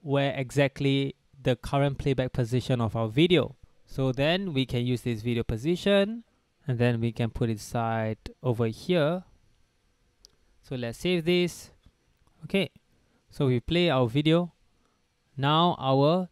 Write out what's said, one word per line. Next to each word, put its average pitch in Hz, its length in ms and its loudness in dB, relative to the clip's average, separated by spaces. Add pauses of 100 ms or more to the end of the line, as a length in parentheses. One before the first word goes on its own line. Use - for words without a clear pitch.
where 139 340 0
exactly 139 800 0 (260)
the 127 140 2
current 139 420 -2
playback 127 360 -2
position 120 480 0
of 110 140 -2
our 113 120 -2
video. 151 480 2 (320)
So 131 240 -2
then 165 420 0
we 131 140 0
can 120 180 -2
use 123 160 -2
this 113 220 -4
video 117 180 -2
position, 196 840 0 (440)
and 127 100 -2
then 120 240 2
we 117 100 0
can 113 200 -2
put 120 180 -2
it 110 100 -4
side 113 600 -4 (240)
over 117 240 0
here. 170 560 -2 (1400)
So - 140 -12
let's 117 240 -6
save 175 260 0
this. 175 460 0 (720)
Okay, 185 260 -2 (600)
so 147 160 0
we 123 120 2
play 170 300 0
our 131 160 2
video. 156 480 2 (800)
Now 156 440 2
our 143 520 2